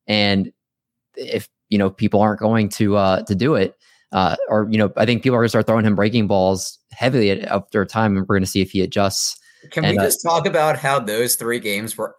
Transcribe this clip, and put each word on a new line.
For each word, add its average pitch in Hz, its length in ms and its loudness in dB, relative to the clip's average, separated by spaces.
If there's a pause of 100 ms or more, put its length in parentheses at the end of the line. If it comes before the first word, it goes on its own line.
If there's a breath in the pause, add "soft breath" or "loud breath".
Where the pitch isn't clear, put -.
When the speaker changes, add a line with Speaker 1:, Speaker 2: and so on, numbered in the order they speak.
Speaker 1:
And 101 440 2 (640)
if, 120 320 -8 (200)
you 104 100 2
know, 95 120 2
people 104 300 0
aren't 104 200 2
going 107 300 0
to, 104 260 0
uh, 95 260 2
to 104 140 -4
do 156 180 2
it, 95 220 0 (340 soft breath)
uh, 92 260 0 (120)
or, 107 200 0
you 110 100 0
know, 101 180 2
I 110 100 2
think 117 160 0
people 127 140 2
are 117 60 2
gonna 117 60 2
start 110 200 0
throwing 113 160 2
him 104 100 2
breaking 104 320 0
balls 95 520 0 (120)
heavily 120 400 2
at, - 140 -2
after 98 380 -2
a 92 40 -4
time, 110 300 0
and 95 100 -2
we're 104 100 2
gonna 95 100 0
see 98 160 0
if 90 100 -6
he 98 80 -2
adjusts. - 580 -2 (340 soft breath)
Speaker 2:
Can 165 120 -2
Speaker 1:
And, 202 120 0
Speaker 2:
we - 20 0
Speaker 1:
uh, 196 60 2
Speaker 2:
just - 180 -2
talk 165 240 0
about 156 320 0
how 139 220 0
those 113 340 -2
three 117 240 -4
games 107 400 -6
were 107 200 -8